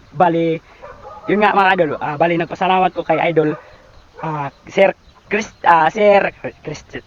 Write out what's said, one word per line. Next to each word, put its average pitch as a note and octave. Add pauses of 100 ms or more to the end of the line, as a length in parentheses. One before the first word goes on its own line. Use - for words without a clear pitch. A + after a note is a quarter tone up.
(160)
bali, E3 (720)
yun G3+
nga, F#3+
mga F#3+
idol. D#3+ (100)
Ah, C#3+
bali, E3+
nagpasalamat F#3
ko E3+
kay D#3+ (120)
idol, D3+ (720)
ah, D3+ (180)
Sir F#3+ (300)
Chris, G#3 (160)
ah, E3
Sir G3+ (300)
Chris, - (200)